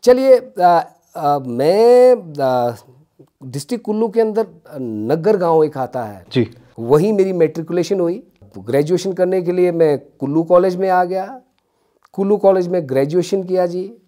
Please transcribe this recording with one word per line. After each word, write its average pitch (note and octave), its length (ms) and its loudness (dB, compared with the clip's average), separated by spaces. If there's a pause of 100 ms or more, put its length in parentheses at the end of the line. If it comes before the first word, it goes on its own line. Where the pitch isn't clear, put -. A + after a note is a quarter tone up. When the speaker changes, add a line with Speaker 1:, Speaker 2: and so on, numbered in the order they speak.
Speaker 1:
चलिए, B3+ 340 6 (240)
अ, F3 340 2 (200)
अ, C#3+ 240 -2
मैं, G#3 760 4 (240)
अ, B2 360 0 (680)
डिस्ट्रिक्ट C#3+ 420 -10
कुल्लू G#3+ 220 -2
के A3+ 140 0
अंदर A3 260 -2 (340)
नग्गर C3 560 -2
गांव E3 260 2
एक D3+ 140 -4
आता B2 260 -6
है, G2+ 300 -14
Speaker 2:
जी। B2 160 0 (300)
Speaker 1:
वहीं D3+ 340 2
मेरी F#3+ 200 0
मैट्रिकुलेशन E3+ 680 -2
हुई। F3+ 280 -4 (300)
ग्रेजुएशन D3+ 560 -2
करने F#3 280 0
के E3+ 100 -2
लिए F3+ 200 2
मैं D#3+ 280 2 (200)
कुल्लू D3 240 -2
कॉलेज F3+ 320 0
में F#3+ 140 -2
आ F3+ 140 2
गया, F#3+ 380 -8 (720)
कुल्लू G3 240 -2
कॉलेज F#3+ 300 2
में E3+ 220 -4
ग्रेजुएशन E3+ 540 -2
किया F3+ 220 -2
जी। F#3 320 -8 (100)